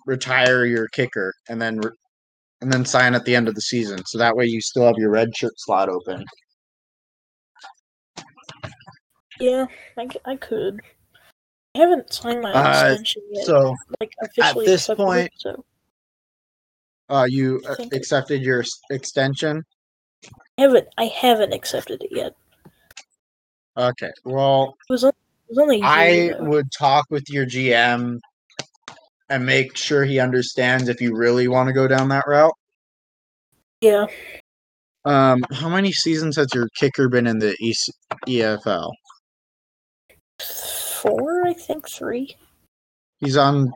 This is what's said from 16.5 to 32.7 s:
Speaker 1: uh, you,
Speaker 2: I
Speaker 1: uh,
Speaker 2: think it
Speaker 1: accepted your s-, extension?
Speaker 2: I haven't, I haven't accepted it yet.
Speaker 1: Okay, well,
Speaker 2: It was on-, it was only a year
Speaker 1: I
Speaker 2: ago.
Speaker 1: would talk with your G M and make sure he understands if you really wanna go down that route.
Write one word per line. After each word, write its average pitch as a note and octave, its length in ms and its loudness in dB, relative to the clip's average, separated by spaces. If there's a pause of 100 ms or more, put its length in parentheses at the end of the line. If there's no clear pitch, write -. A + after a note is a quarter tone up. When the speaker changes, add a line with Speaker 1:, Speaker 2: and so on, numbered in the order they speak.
Speaker 1:
uh, C3+ 200 2
you, C3 380 -2
Speaker 2:
I - 40 -10
Speaker 1:
uh, C#3 60 -6
Speaker 2:
think A#2+ 160 -10
it C#3 40 -4
Speaker 1:
accepted C3+ 460 -2
your B2+ 180 0
s-, - 200 -8 (100)
extension? C#3 720 -4 (960)
Speaker 2:
I C4 40 4
haven't, C4 260 6 (100)
I A#3 80 0
haven't A3 460 0
accepted - 500 -8
it - 100 -12
yet. - 220 -6 (1400)
Speaker 1:
Okay, B2 340 -2 (140)
well, C3+ 520 0 (120)
Speaker 2:
It - 40 -2
was A#3+ 120 -2
on-, C4+ 60 6
it - 380 -10
was A#3 100 -4
only C#4+ 180 4
a - 20 0
year G3+ 80 0
Speaker 1:
I D#3 180 6 (320)
Speaker 2:
ago. E3 80 -8
Speaker 1:
would D3 340 0
talk C#3+ 320 2
with C#3+ 200 -4
your C#3 160 -2
G B2+ 260 -2
M A#2+ 480 0 (1120)
and C3 160 0
make C3 300 2
sure C#3 280 0
he C3+ 160 2
understands B2+ 680 0
if A#2+ 100 -4
you A#2+ 160 -2
really A#2+ 320 2
wanna B2+ 240 2
go C3 160 2
down C3+ 220 2
that C#3 160 0
route. D3+ 260 6 (1300)